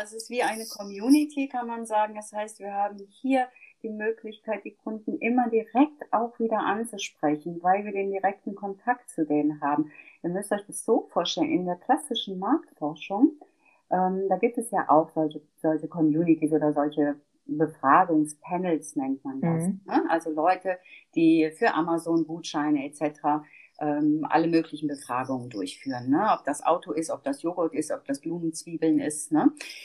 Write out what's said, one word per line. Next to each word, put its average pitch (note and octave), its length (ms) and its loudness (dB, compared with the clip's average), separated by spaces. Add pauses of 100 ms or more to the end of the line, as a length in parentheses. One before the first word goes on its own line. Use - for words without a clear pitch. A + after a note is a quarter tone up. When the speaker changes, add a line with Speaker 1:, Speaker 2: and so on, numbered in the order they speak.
Speaker 1:
es G#3+ 80 -18
ist A3+ 180 -14
wie A#3+ 140 0
eine A3 220 -4
Community, C4+ 800 2
kann B3 180 -6
man A#3 200 -8
sagen. G#3+ 280 0
Das G#3+ 180 -14
heißt, G#3+ 280 -10
wir G3 120 -10
haben G3+ 260 -4 (100)
hier B3+ 400 -2 (340)
die A3 60 -6
Möglichkeit, G#3+ 760 -6
die G#3 120 -16
Kunden A3 420 -8
immer A#3+ 320 0
direkt A3+ 640 0
auch A#3 260 -2
wieder A3+ 220 0
anzusprechen, E3+ 1000 -4
weil F#3+ 220 2
wir G#3 80 -8
den G3 200 -2
direkten G3 420 -2
Kontakt G3+ 560 -4
zu D#3+ 160 -2
denen D3+ 340 0
haben. D3 300 0 (320)
Ihr E3+ 80 -2
müsst G3 220 -4
euch G3+ 140 0
das - 180 -14
so A#3 280 2
vorstellen, E3+ 380 0
in F3+ 160 0
der F3 100 -2
klassischen A3+ 640 0
Marktforschung, G3+ 920 2 (580)
ähm, F#3 380 2
da F#3+ 80 4
gibt A#3 220 0
es A3+ 120 -4
ja F#3 180 0
auch D#3 220 6
solche, D#3 300 -2 (200)
solche D#3 280 0
Communities D#3 640 2
oder D3+ 200 4
solche D3 440 0 (320)
Befragungspanels, D#3 1500 2
nennt C3+ 280 -4
man C3+ 160 -8
das, E3 280 0
Speaker 2:
Mhm. G3 160 -4
Speaker 1:
ne? B3 240 0
Also E3 220 -2
Leute, F3+ 480 0 (360)
die D#3+ 420 4
für A3+ 180 2
Amazon E3 520 0
Gutscheine D3+ 600 -2
et D3 100 -14
cetera, D3+ 480 -2 (340)
ähm, D3+ 500 0
alle E3 200 2
möglichen D#3+ 400 0
Befragungen B2+ 600 -6
durchführen, B2 600 -6
ne? F3+ 220 4
Ob E3 120 -2
das - 200 -4
Auto F3 260 0
ist, D#3+ 200 -4
ob A#2+ 120 -8
das C#3 200 -6
Joghurt E3+ 320 -2
ist, D3+ 180 -4
ob - 140 -8
das C#3 140 -4
Blumenzwiebeln E3 760 -2
ist, D3+ 320 -6
ne? G3+ 220 4 (320)